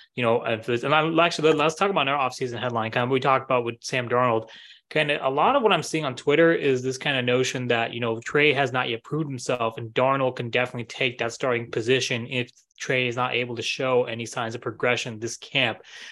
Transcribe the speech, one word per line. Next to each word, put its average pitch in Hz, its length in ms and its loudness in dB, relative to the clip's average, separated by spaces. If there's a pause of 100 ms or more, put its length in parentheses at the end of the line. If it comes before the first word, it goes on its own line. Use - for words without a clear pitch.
(160)
you 123 80 -2
know, 117 180 4
if 113 240 -4
there's, 120 160 0
and 143 100 2
I, 160 320 4
actually, 160 260 4
let, 156 80 4
let's 156 180 2
talk 196 140 2
about 147 180 2
our 139 200 0
offseason 123 300 -6
headline, 113 320 -2
kind 123 140 0
of 127 60 0
what 135 40 2
we 127 60 4
talked 131 240 2
about 127 180 0
with 117 180 -4
Sam 123 280 -4
Darnold. 120 400 2 (420)
Kinda 147 360 0
a 135 40 2
lot 180 260 4
of 262 60 2
what 214 100 0
I'm 160 100 2
seeing 156 220 -4
on 131 100 -4
Twitter 160 380 4
is 131 300 2
this 131 160 -4
kind 143 180 -2
of 123 80 0
notion 127 440 0
that, 117 260 0
you 117 60 -6
know, 113 200 -2
Trey 147 320 2
has 131 220 0
not 127 160 0
yet 113 120 -6
proved 151 240 -4
himself, 123 520 -4
and 117 100 -10
Darnold 131 480 2
can 120 140 -6
definitely 123 340 -2
take 127 320 -4
that 117 160 -4
starting 120 380 -2
position 120 560 0
if 123 240 -6 (280)
Trey 127 300 -2
is 117 80 -4
not 127 160 0
able 120 240 -2
to 113 60 -6
show 127 420 0
any 117 220 -6
signs 113 280 -6
of 117 60 -8
progression 117 580 -2
this 113 200 -8
camp. 123 400 -2 (340)